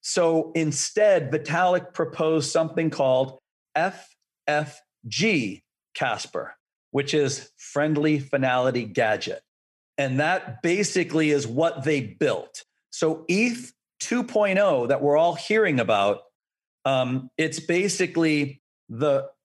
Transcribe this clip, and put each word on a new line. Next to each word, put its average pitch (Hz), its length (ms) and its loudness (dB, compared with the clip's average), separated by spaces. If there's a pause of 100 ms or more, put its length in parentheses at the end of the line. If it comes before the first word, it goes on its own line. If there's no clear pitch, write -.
So 165 560 0
instead, 165 720 2
Vitalik 180 640 0
proposed 160 560 0
something 160 400 0
called 135 480 2 (380)
F 180 400 -4 (320)
F 151 320 -2 (260)
G 123 560 0 (320)
Casper, - 640 -6 (340)
which 139 240 -2
is 143 420 -2
friendly 151 640 0
finality 127 680 0
gadget. 107 560 -2 (560)
And 135 220 0
that 160 400 -2
basically 170 680 0
is 139 160 2
what 135 380 -2
they 143 180 0
built. 104 600 -4 (260)
So 160 400 -2
eth 233 420 0 (260)
two 247 240 -4
point 202 360 0
oh 151 300 2
that 185 120 2
we're 143 160 2
all 165 180 4
hearing 190 460 2
about, 101 400 2 (640)
um, 131 540 0
it's 160 220 -2
basically 165 1000 0 (300)
the, 135 400 0 (140)